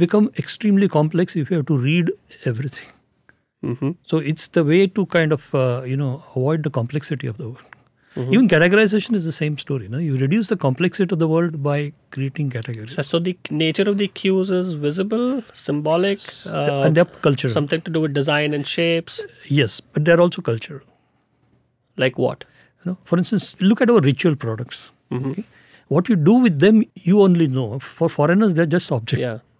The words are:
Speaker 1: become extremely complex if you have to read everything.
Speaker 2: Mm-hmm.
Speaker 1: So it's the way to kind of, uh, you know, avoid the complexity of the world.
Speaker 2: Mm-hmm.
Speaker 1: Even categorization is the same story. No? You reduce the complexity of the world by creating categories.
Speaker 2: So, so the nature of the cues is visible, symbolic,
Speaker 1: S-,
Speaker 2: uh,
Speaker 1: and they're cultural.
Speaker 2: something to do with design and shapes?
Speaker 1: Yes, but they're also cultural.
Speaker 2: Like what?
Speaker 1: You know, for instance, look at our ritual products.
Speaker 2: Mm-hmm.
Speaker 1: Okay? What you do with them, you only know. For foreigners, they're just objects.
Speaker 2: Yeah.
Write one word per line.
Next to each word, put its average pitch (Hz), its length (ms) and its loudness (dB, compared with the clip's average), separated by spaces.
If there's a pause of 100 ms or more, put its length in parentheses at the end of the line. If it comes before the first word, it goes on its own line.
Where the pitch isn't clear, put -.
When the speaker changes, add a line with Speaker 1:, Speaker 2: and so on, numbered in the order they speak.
Speaker 1:
become 208 260 2 (140)
extremely 196 420 2 (120)
complex 156 420 0
if 139 100 -6
you 175 60 0
have 143 100 -2
to 147 100 0
read 160 320 0 (340)
everything. 131 460 -6 (720)
Speaker 2:
Mm-hmm. 135 280 -4 (220)
Speaker 1:
So 160 40 2
it's 151 300 -4 (100)
the 170 60 4
way 175 240 4
to 190 180 -4 (120)
kind 156 140 2
of, - 240 -4
uh, 131 300 0
you 131 120 -4
know, 139 260 -4 (120)
avoid 147 280 0
the 151 160 -4
complexity 135 480 -6
of 110 100 -8
the 127 120 -12
world. - 180 -18 (500)
Speaker 2:
Mm-hmm. 131 160 -2
Speaker 1:
Even 240 200 6
categorization 202 640 4
is 180 80 -2
the 160 80 -4
same 151 260 -4
story. 127 300 -6
No? 117 100 -8
You 151 200 -2
reduce 170 320 0
the 208 80 0
complexity 175 580 0
of 160 40 0
the 165 140 2
world 160 300 0
by 147 300 -4 (240)
creating 135 320 -4
categories. 113 480 -10
Speaker 2:
So, 151 40 -2 (100)
so 170 80 0
the 180 180 -4 (120)
nature 160 340 0 (100)
of 196 40 -2
the 202 120 -2
cues 190 420 -2
is 180 220 -2
visible, 214 680 -4 (120)
symbolic, 160 640 -2
Speaker 1:
S-, - 300 -12
Speaker 2:
uh, 147 380 -2
Speaker 1:
and 156 140 2
they're 175 60 4
cultural. 139 480 -2
Speaker 2:
something 156 340 -2
to 170 40 -8
do 160 100 -2
with 151 120 -2
design 147 400 0
and 143 140 -4
shapes? 170 580 -2 (220)
Speaker 1:
Yes, 139 320 0
but - 240 -4
they're 170 160 6
also 175 220 2
cultural. 120 400 -6 (1160)
Speaker 2:
Like 127 200 0
what? 127 280 -2 (380)
Speaker 1:
You 175 80 -6
know, 185 120 -8
for - 140 0
instance, - 440 -2
look 202 200 4
at 233 80 4
our 233 120 6
ritual 143 340 2
products. - 560 -8 (200)
Speaker 2:
Mm-hmm. 131 200 -4
Speaker 1:
Okay? 196 120 -8 (440)
What 170 220 0
you 226 60 4
do 165 200 4
with 226 240 4
them, 214 240 6 (120)
you 196 260 4
only 170 260 6
know. 127 320 -4
For - 300 -2
foreigners, 180 440 4
they're 165 120 2
just 165 260 -2
objects. 127 300 -2
Speaker 2:
Yeah. 117 180 -6 (200)